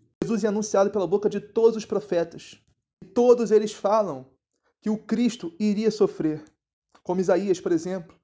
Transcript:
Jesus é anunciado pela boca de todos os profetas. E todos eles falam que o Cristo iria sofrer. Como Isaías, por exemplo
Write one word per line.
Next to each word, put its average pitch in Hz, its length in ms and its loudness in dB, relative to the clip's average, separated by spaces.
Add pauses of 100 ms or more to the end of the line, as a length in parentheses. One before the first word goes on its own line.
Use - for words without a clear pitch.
(220)
Jesus 220 220 -2
é 220 40 2
anunciado 208 420 0
pela 196 160 -2
boca 202 220 0
de 196 120 -4
todos 226 360 2
os 208 80 -8
profetas. - 760 -6 (420)
E - 40 -20
todos 240 440 4
eles 214 220 2
falam 190 540 -2 (540)
que 214 100 -4
o 214 80 -2
Cristo 226 600 -4
iria 214 320 0
sofrer. 160 540 -2 (580)
Como 180 180 -4
Isaías, 185 400 0
por 175 120 -2
exemplo 175 500 -6